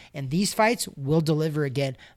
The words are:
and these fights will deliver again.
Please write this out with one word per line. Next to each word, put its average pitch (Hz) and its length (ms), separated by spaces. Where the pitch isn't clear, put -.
and 139 180
these 185 220
fights 220 420
will 147 280
deliver 151 420
again. 135 320